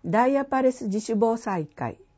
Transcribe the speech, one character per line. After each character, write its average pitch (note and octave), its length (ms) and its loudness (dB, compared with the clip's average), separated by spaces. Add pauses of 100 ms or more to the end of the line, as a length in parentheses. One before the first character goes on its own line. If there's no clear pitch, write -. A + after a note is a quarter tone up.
ダ G#3 220 2
イ C#4 60 2
ヤ C#4 100 2
パ C4 180 -2
レ C4 120 4
ス B3 140 -8
自 G3+ 120 -2
主 A3 160 -4
防 A3+ 220 2
災 F#3 300 -4
会。 - 300 -8 (200)